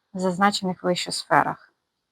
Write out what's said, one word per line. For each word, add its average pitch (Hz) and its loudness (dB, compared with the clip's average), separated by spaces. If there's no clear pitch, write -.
в 190 -10
зазначених 185 0
вище 180 -2
сферах. - 0